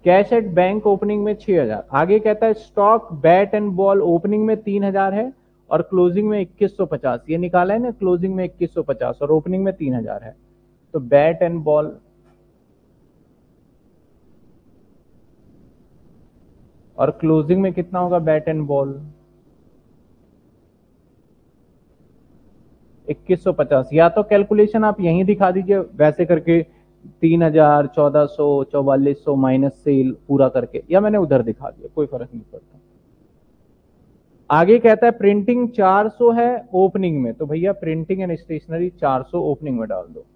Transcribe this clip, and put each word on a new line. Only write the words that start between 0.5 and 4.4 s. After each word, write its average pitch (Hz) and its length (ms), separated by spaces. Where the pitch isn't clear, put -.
opening 208 420
में 208 120
छह 196 280
हजार। 107 280
आगे 170 280
कहता 214 260
है, 220 80
stock 214 460
bat 190 280
and 208 180
ball 196 320
opening 175 420